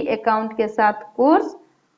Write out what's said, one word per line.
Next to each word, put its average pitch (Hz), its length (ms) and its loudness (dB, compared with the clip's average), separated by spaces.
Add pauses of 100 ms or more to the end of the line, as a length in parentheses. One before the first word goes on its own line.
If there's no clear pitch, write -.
account 220 500 -2
के 214 120 -2
साथ 214 240 2 (240)
course, 302 400 2 (400)